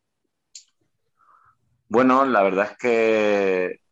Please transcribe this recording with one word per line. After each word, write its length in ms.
Bueno, 360
la 180
verdad 300
es 60
que, 1000